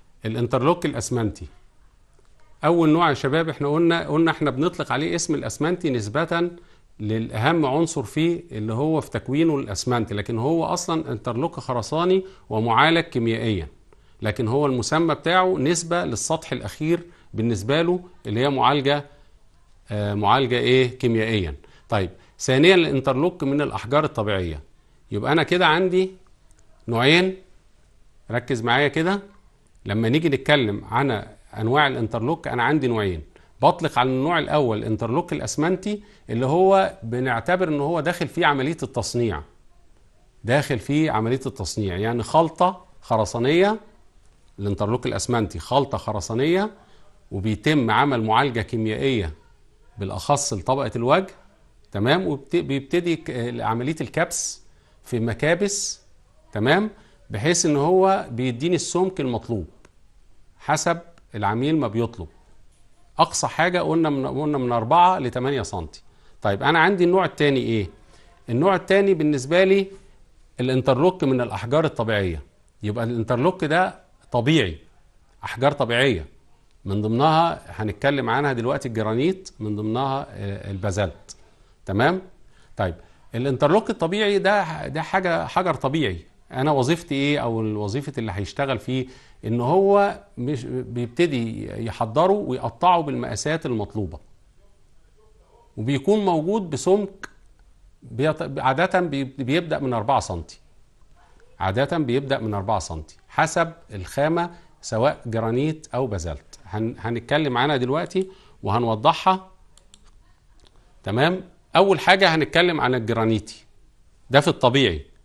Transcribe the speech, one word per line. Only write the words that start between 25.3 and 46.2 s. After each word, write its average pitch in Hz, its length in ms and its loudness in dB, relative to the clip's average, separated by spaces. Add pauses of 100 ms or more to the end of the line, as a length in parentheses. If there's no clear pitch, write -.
أنا 156 120 4
كده 175 240 2
عندي 185 440 2 (760)
نوعين، 156 480 4 (960)
ركز 120 300 -2
معايا 123 260 2
كده، 170 340 0 (640)
لما 110 240 0
نيجي 156 200 2
نتكلم 131 640 0
عن 120 340 -2 (320)
أنواع 127 300 2
الانترلوك 123 600 -4
أنا 123 160 -2
عندي 135 240 0
نوعين، 101 340 -2 (400)
بطلق 160 380 2
على 127 100 2
النوع 143 300 0
الأول 139 380 0
الانترلوك 113 560 -2
الأسمنتي 185 680 -2 (260)
اللي 120 160 -2
هو 190 580 4
بنعتبر 127 640 -2
إن 147 140 -2
هو 160 180 -2
داخل 160 280 -2
فيه 170 180 -2
عملية 143 380 2
التصنيع، 117 580 -4 (1000)
داخل 131 360 0
فيه 151 320 0
عملية 113 340 0
التصنيع، 98 520 -4
يعني 113 260 -2
خلطة 170 600 0 (160)
خرسانية، 139 760 2 (800)
الانترلوك 101 460 -2
الأسمنتي 110 540 -2
خلطة 127 380 0
خرسانية 139 760 -2 (600)